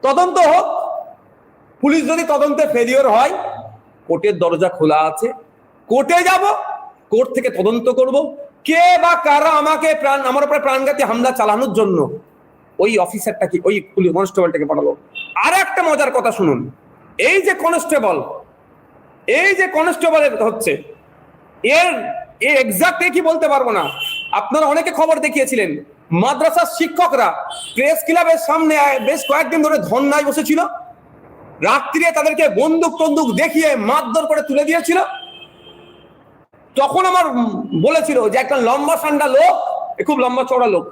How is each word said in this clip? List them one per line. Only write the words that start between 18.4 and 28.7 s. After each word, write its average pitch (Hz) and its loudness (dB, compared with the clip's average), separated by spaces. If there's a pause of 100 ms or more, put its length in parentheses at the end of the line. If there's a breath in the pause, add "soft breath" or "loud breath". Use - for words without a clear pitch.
এই 330 2
যে 370 2 (100)
কনস্টেবল 320 0 (260)
হচ্ছে, 214 -2 (1040)
এর, 359 2 (600)
এ - 2 (120)
এক্সাক্ট 226 0
এ - 0
কি 349 2
বলতে 320 0
পারবো 262 0
না। 160 0 (540)
আপনারা 285 0
অনেকে 330 0
খবর 320 2
দেখিয়েছিলেন, 254 0 (520)
মাদ্রাসার 320 0 (100)
শিক্ষকরা 320 0 (460)
প্রেস 294 0
ক্লাবের 330 2
সামনে 311 2 (340)